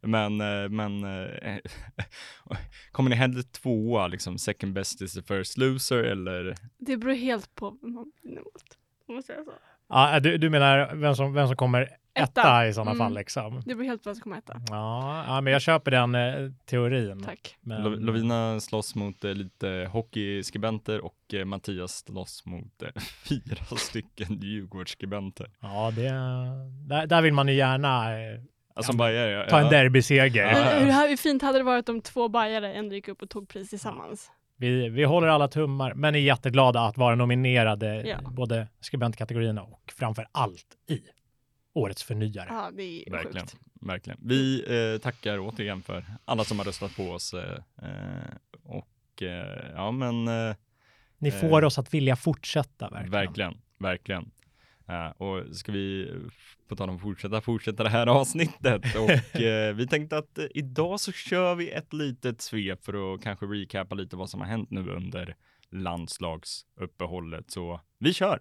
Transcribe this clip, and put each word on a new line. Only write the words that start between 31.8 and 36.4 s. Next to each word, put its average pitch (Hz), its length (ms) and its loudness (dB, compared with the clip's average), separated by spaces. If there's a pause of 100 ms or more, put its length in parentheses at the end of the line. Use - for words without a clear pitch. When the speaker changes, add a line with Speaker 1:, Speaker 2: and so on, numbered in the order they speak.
Speaker 2:
om 233 120 -2
två 233 280 -2
bajare 214 460 0
ändå 208 200 -8
gick 202 140 -10
upp 196 140 -12
och 196 80 -16
tog 202 180 -12
pris 196 220 -14
tillsammans? 196 600 -10 (260)
Speaker 3:
Vi, 123 320 0
vi 123 160 2
håller 160 240 4
alla 147 200 6
tummar, 139 460 -2
men 147 200 2
är 147 40 4
jätteglada 131 600 6